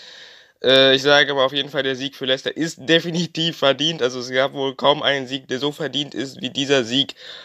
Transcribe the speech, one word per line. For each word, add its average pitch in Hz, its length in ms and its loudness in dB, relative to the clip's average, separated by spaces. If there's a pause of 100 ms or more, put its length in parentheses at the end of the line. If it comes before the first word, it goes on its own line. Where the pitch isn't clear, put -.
(640)
Äh, 135 320 6
ich 135 80 0
sage 143 300 4
aber 139 120 0
auf 135 80 0
jeden 143 180 -6
Fall, 143 120 -4
der 135 140 -2
Sieg 135 200 -10
für 135 100 -10
Leicester 131 300 -2
ist 160 240 -4
definitiv 165 800 0
verdient. 143 440 0
Also 127 180 -2
es 123 100 -10
gab 131 220 0
wohl 135 220 -4
kaum 143 280 2
einen 135 240 0
Sieg, 131 220 -10
der 127 100 -4
so 143 140 -2
verdient 143 420 -6
ist 131 260 -8
wie 127 100 -6
dieser 135 340 2
Sieg. 127 300 -2 (300)